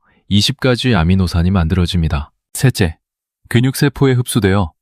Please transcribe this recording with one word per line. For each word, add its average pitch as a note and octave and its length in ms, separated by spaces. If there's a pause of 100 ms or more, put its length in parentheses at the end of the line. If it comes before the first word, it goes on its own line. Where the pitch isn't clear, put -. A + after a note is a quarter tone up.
(300)
이십 G#2 320
가지 B2 340
아미노산이 F2+ 560
만들어집니다. E2 800 (220)
셋째, G2+ 440 (520)
근육세포에 C3 640
흡수되어 G2+ 580 (100)